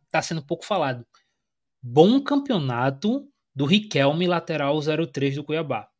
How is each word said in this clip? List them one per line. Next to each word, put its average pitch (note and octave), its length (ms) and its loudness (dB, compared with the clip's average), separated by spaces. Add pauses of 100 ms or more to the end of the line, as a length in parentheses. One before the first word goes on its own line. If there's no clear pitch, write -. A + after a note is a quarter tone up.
tá D#3+ 120 -2
sendo E3 200 -6
pouco E3+ 240 -8
falado. C3+ 400 -4 (760)
Bom E3 400 6
campeonato G#3 1080 -2 (260)
do C#3 120 -2
Riquelme, E3 600 2
lateral D#3 560 -2
zero D#3 240 -2
três C#3 300 -2
do C#3+ 80 -8
Cuiabá. D3 460 -6 (100)